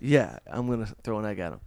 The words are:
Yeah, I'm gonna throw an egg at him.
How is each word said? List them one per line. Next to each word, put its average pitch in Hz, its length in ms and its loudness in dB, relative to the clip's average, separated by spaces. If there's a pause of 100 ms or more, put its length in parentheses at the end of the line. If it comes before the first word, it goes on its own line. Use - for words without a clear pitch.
Yeah, 127 360 4 (140)
I'm 123 160 -2
gonna 117 200 -2 (160)
throw 110 160 -2
an 107 60 -2
egg 104 140 -4
at 85 140 -4
him. - 140 -12